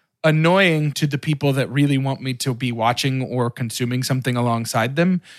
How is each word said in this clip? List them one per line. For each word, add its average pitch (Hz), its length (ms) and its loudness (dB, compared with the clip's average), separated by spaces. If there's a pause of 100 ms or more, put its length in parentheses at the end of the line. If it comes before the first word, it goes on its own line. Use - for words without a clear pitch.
(240)
annoying 160 680 4
to 147 160 -2
the 143 100 -2
people 143 360 0
that 131 180 -2
really 143 260 2
want 135 240 -2
me 131 140 -6
to 127 180 -4
be 120 180 -4
watching 120 520 0
or 117 260 -2
consuming 123 540 -4
something 127 320 -2
alongside 120 600 0
them, 175 260 2 (180)